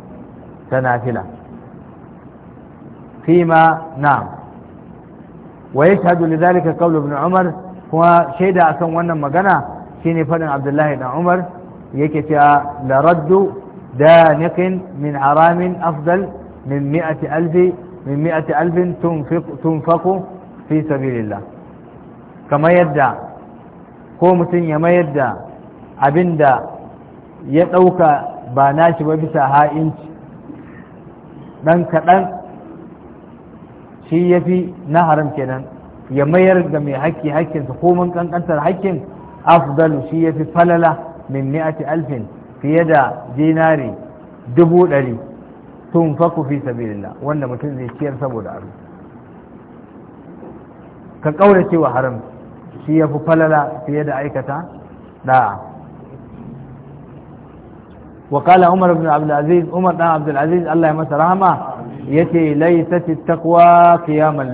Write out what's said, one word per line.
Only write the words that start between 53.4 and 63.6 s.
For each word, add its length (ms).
fiye 180
da 160
aikata 440
da'a. 340
Wa 120
qala 320
Umar 180
ibn 140
Abdul 260
Aziz, 400
Umar 260
dan 240
Abdul 160
Aziz, 280
Allah 220
ya 60
masa 240
rahama, 600
yace, 480
"Laysat 500
at-taqwa 1000